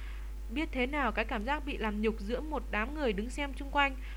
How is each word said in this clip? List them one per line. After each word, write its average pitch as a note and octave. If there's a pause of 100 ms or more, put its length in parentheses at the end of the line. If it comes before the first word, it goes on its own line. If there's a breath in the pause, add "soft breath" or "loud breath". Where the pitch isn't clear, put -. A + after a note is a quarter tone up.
(540 loud breath)
biết D#4
thế B3+
nào C4+
cái G#3
cảm A3+
giác C#4+
bị C4+
làm G#3
nhục A3
giữa G#3+
một C#4+
đám A3+
người C#4
đứng G#3+
xem C#4
chung C#4
quanh. C#4 (220 loud breath)